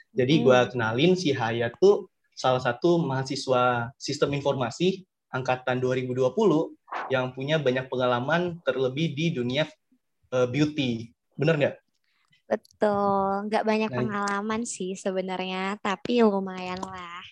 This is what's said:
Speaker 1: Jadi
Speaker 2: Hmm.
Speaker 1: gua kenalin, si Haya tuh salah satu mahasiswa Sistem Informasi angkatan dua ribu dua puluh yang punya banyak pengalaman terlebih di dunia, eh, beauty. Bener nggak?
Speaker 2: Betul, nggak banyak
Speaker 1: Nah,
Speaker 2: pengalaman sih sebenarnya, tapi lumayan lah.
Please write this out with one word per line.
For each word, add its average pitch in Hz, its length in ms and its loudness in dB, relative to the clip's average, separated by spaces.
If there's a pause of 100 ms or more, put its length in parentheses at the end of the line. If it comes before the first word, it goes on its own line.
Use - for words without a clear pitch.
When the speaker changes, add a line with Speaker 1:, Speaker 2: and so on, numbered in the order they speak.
(100)
Speaker 1:
Jadi 127 300 2
Speaker 2:
Hmm. 117 80 0
Speaker 1:
gua 123 180 8
kenalin, 123 480 0
si 175 160 0
Haya 117 480 -2
tuh - 320 4 (240)
salah 127 240 2
satu 131 460 2
mahasiswa 127 960 0
Sistem 143 340 -2
Informasi 139 720 -2 (260)
angkatan 127 480 -2
dua 127 160 0
ribu 127 160 -4
dua 127 240 0
puluh 175 400 2 (320)
yang 127 240 -2
punya 139 240 -2
banyak 131 320 0
pengalaman 143 800 0
terlebih 131 480 -2
di 160 160 0
dunia, 127 320 -2 (640)
eh, 127 160 0
beauty. 127 640 0 (240)
Bener 156 240 0
nggak? 143 180 0 (720)
Speaker 2:
Betul, 202 1040 -2
nggak 208 160 -2
banyak 214 240 0
Speaker 1:
Nah, 214 80 -6
Speaker 2:
pengalaman 208 720 -2
sih 185 240 -8
sebenarnya, 185 880 -4
tapi 226 400 0
lumayan 190 640 0
lah. 180 480 -14